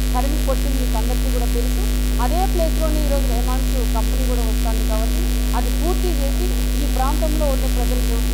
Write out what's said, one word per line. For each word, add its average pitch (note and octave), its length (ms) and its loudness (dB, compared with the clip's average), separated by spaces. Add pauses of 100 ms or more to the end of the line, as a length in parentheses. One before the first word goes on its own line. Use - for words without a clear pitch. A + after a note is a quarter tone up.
(140)
తరిమి - 320 0
కొట్టింది - 360 0
మీకు - 160 0
అందరికీ - 360 0
కూడా - 120 0
తెలుసు. - 360 0 (420)
అదే F#5 300 0
ప్లేస్లోనే - 520 0
ఈరోజు - 280 0
రేమాండ్స్ - 600 0
కంపెనీ - 340 0
కూడా - 120 0
వస్తుంది - 480 0
కాబట్టి - 320 0 (360)
అది - 120 0
పూర్తి - 380 0
చేసి - 380 0 (380)
ఈ - 120 0
ప్రాంతంలో - 500 0
ఉండే - 220 0
ప్రజలకు - 480 0 (180)